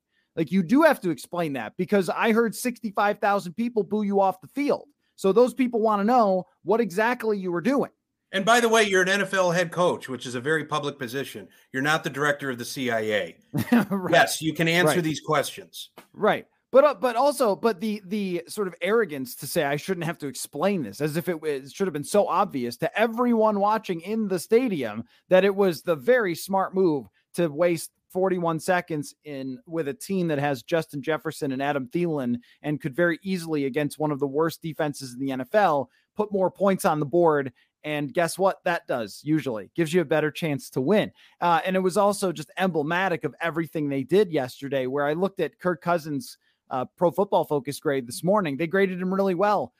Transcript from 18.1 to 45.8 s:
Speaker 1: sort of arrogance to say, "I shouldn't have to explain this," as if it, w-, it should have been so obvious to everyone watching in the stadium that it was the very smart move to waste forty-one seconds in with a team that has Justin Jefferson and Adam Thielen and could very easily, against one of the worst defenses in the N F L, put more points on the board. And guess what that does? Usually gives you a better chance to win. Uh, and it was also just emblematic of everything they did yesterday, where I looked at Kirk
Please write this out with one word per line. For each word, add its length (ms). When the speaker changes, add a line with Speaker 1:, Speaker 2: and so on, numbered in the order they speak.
Speaker 1:
sort 180
of 160
arrogance 540
to 100
say, 160
"I 140
shouldn't 300
have 120
to 80
explain 560
this," 180
as 160
if 120
it, 60
w-, 200
it 180
should 140
have 80
been 80
so 240
obvious 520
to 200
everyone 640
watching 400
in 260
the 140
stadium 640
that 160
it 100
was 280
the 120
very 400
smart 400
move 320
to 120
waste 460
forty-one 460
seconds 540
in 420
with 220
a 40
team 360
that 100
has 240
Justin 400
Jefferson 500
and 100
Adam 260
Thielen 480
and 180
could 160
very 260
easily, 440
against 320
one 120
of 100
the 60
worst 360
defenses 500
in 80
the 120
N 100
F 120
L, 360
put 160
more 180
points 360
on 140
the 60
board. 460
And 320
guess 240
what 260
that 220
does? 380
Usually 500
gives 180
you 80
a 60
better 240
chance 400
to 100
win. 320
Uh, 240
and 100
it 40
was 180
also 340
just 240
emblematic 680
of 180
everything 480
they 140
did 280
yesterday, 540
where 200
I 60
looked 280
at 180
Kirk 240